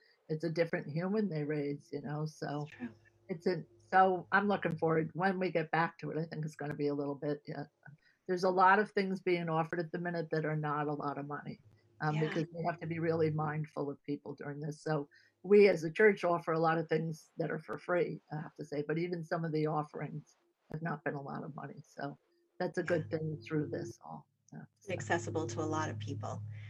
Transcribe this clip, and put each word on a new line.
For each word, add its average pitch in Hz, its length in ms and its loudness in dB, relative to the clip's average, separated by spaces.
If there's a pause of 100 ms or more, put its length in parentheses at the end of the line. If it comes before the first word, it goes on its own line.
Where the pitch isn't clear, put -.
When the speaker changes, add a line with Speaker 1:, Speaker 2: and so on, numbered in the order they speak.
(280)
Speaker 1:
it's 156 160 -2
a 170 60 0
different 165 380 0
human 190 400 0
they 156 160 -2
raise, 143 480 -2
you 143 100 -6
know, 151 240 -4
so 147 440 -6
Speaker 2:
That's - 0 -
true. - 180 -10 (400)
Speaker 1:
it's 180 180 -4
a, 170 160 0 (300)
so 185 400 6
I'm 202 160 4
looking 180 280 0
forward 160 380 2
when 185 240 2
we 185 120 2
get 165 200 0
back 165 280 0
to 151 120 -8
it. - 80 -4
I 165 60 -2
think 160 200 -6
it's 156 120 -8
gonna 151 180 -6
be 147 140 -2
a 143 60 0
little 143 200 -2
bit 147 320 -4
yet. 143 200 -8 (600)
There's 185 180 -2
a 185 60 6
lot 190 280 8
of 202 140 0
things 190 280 0
being 170 280 0
offered 160 320 0
at 160 120 -4
the 175 60 -4
minute 170 320 -2
that 160 140 0
are 156 120 0
not 147 320 0
a 151 40 -2
lot 143 260 -4
of 143 80 -8
money, - 340 -10 (420)
um, 151 120 2
Speaker 2:
Yeah. 156 60 2
Speaker 1:
because 156 240 0 (100)
we 165 100 -6
have 170 160 -2
to 165 60 -8
be 165 120 -4
really 160 320 2
mindful 151 600 -4
of 139 140 -12
people 147 300 -6
during 147 260 -10
this. 151 220 -8
So 151 260 -2 (340)
we 202 260 10
as 165 160 2
a 170 60 -2
church 202 340 6
offer 170 280 2
a 160 60 2
lot 165 200 4
of 165 100 -2
things 160 500 -2
that 156 120 0
are 160 100 -2
for 156 180 -8
free, 165 420 0 (120)
I 151 40 -6
have 151 200 -8
to 151 80 -10
say, 147 220 -4
but 156 120 0
even 175 260 -2
some 165 200 -2
of 160 80 -2
the 151 140 2
offerings 151 720 -4 (360)
have 156 100 -6
not 151 220 -6
been 147 100 -2
a 139 80 -6
lot 147 220 -8
of 147 100 -12
money. 147 280 -12
So - 360 -10 (400)
that's 180 200 -2
a 175 100 -2
Speaker 2:
Yeah. 175 80 2
Speaker 1:
good 156 140 -4
thing 156 360 -4
through 151 220 -2
this - 360 -8
all. 156 220 -14 (260)
I - 60 -16
have 156 80 -16
to - 160 -20
say. 196 100 -8
Speaker 2:
Accessible 170 540 -2
to 160 140 -6
a - 20 0
lot 156 280 -2
of - 80 -8
people. 110 440 -8 (280)